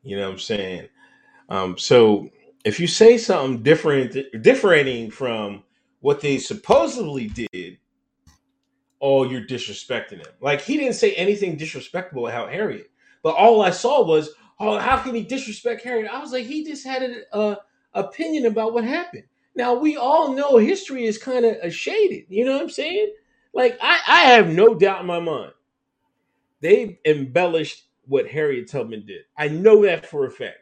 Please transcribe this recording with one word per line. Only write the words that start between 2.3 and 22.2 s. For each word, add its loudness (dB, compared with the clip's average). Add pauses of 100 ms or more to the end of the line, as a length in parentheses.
if -4
you -2
say 6
something -2
different, 2 (260)
differentiating 4
from -8 (360)
what 0
they -2
supposedly -2
did, -12 (1200)
oh, 4
you're -6
disrespecting -10
him. -20
Like, -2
he -4
didn't -2
say 0
anything -2
disrespectful -10
about -8
Harriet. -8 (320)
But -2
all 6
I 4
saw 0
was, 2 (300)
"Oh, -2
how 0
can -8
he -4
disrespect -8
Harriet?" -6
I -10
was -14
like, -6
"He -8
just -12
had -6
an, -10
uh, -4 (380)
opinion -6
about -2
what -2
happened." -8 (300)
Now, -2
we 0
all 0
know 2
history 0
is -4
kinda, -2
uh, -4
shaded. -2